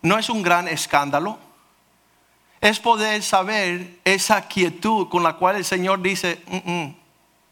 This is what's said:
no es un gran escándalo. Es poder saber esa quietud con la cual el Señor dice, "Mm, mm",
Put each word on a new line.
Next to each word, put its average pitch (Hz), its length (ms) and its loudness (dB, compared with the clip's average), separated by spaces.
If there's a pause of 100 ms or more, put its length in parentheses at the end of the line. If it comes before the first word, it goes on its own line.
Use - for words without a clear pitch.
no 185 160 2
es 220 120 -4
un 226 120 -4
gran 175 260 2
escándalo. 151 720 0 (1200)
Es 214 200 2
poder 214 440 0
saber 185 800 -2
esa 190 440 2
quietud 185 640 0
con 175 140 0
la 160 140 2
cual 180 180 2
el 190 100 -4
Señor 190 340 0
dice, 185 460 -2
"Mm, 180 260 -6
mm", 160 240 -6 (560)